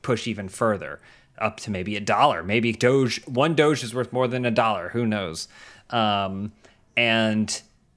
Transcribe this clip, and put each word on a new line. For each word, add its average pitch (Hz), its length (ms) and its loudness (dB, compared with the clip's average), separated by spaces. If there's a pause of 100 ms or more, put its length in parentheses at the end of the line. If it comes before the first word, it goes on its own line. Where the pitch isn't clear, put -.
push 120 260 -2
even 101 200 -8
further, 92 520 -4 (380)
up 110 200 -4
to - 120 -10
maybe 98 260 -4
a 101 40 -6
dollar. 104 440 2
Maybe 110 280 0
Doge, 127 540 2
one 143 300 2
Doge 151 260 4
is 113 100 -8
worth 123 200 -4
more 127 160 0
than 123 180 -4
a 120 60 2
dollar. 104 380 2
Who 117 140 -2
knows? 98 440 -4 (400)
Um, 101 640 -2 (440)
and 113 640 2 (360)